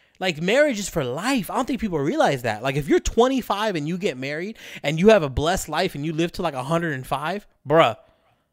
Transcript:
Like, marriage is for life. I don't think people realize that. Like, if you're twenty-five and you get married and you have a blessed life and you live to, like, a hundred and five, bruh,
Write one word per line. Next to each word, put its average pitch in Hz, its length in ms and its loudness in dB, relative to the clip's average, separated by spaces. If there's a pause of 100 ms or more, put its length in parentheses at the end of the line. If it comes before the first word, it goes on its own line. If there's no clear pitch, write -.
(180)
Like, 170 240 -2
marriage 233 380 2
is 196 80 -6
for 156 160 -2
life. 175 480 -2
I 185 60 -4
don't 247 80 0
think - 160 -4
people 175 180 -2
realize 156 440 2
that. 107 200 -2
Like, 135 140 0
if 147 100 -4
you're 330 140 4
twenty-five 226 760 0
and 147 100 -4
you 175 120 -4
get 175 200 -4
married 151 400 -8 (240)
and 151 160 -2
you 190 120 6
have 202 140 6
a 139 60 -2
blessed 147 380 -2
life 165 260 -2
and 143 120 -6
you 165 80 -4
live 170 200 -2
to, - 80 -8
like, 165 120 -2
a 127 100 -6
hundred 165 300 -2
and 131 120 -8
five, 156 400 -6 (220)
bruh, 139 300 6 (560)